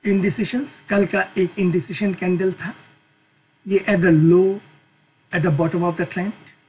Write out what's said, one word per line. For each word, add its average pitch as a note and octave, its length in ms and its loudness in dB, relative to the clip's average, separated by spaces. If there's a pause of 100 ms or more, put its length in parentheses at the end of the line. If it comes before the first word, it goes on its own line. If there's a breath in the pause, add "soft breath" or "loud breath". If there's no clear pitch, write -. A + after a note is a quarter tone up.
इंडिसिशंस, G3+ 760 -2 (100)
कल G3+ 160 2
का F#3+ 200 -2 (120)
एक F#3 220 -2
इंडिसिशन F#3 540 -2
कैंडल F#3 400 0
था, F3+ 200 -12 (920)
ये G3 140 2 (100)
at G3 160 2
the F3+ 60 4
low, E3+ 360 6 (840)
at E3+ 140 -2
the E3+ 160 2
bottom E3+ 300 -2
of E3 100 -6
the E3+ 140 -4
trend। F#3+ 360 -8 (180)